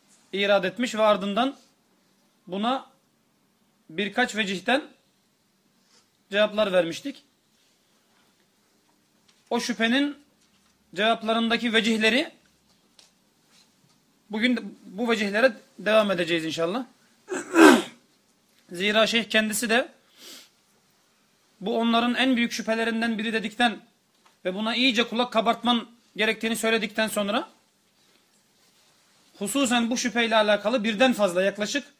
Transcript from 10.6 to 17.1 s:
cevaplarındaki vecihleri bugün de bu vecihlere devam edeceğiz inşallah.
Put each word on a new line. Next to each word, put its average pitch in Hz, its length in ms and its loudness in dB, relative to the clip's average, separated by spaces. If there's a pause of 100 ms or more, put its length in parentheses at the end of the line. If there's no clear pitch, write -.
cevaplarındaki 226 800 0
vecihleri 220 580 2 (2000)
bugün 220 280 0
de 220 40 -6 (240)
bu 220 240 -6
vecihlere 214 440 2 (260)
devam 208 320 2
edeceğiz 170 340 -2
inşallah. 170 400 -4 (420)